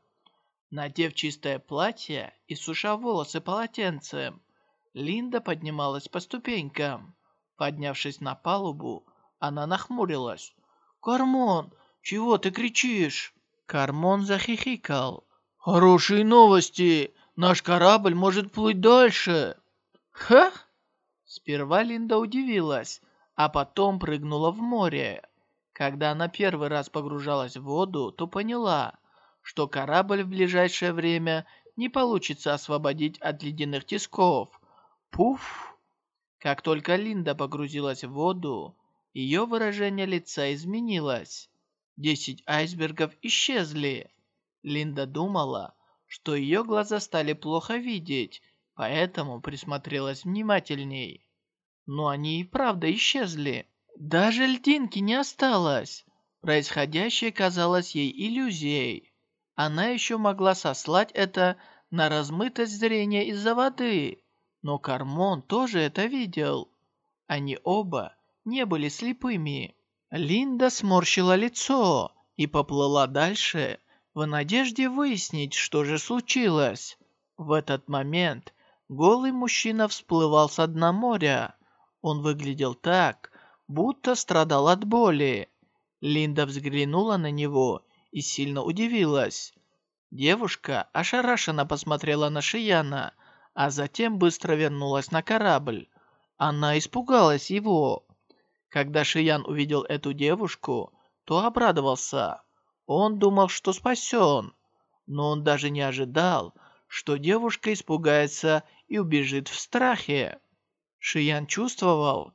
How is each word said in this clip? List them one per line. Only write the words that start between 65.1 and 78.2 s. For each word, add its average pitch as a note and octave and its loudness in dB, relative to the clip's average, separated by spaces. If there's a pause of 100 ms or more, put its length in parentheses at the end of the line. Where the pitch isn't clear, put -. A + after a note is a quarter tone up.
тоже A3+ -2
это D#3+ 0
видел. F3 -4 (560)
Они C#3+ -4
оба F3 -2 (280)
не B3 -4
были D#3 0
слепыми. F3+ -4 (380)
Линда A#3+ 0
сморщила F#3 4
лицо G#3 2 (240)
и D3 0
поплыла C#3+ 2
дальше, D3+ -2 (340)
в D3+ -4
надежде A3+ 0
выяснить, A3 -2
что - 0
же D3 0
случилось. F3 0 (400)
В D#3 -8
этот D3+ 0
момент D3 -2 (340)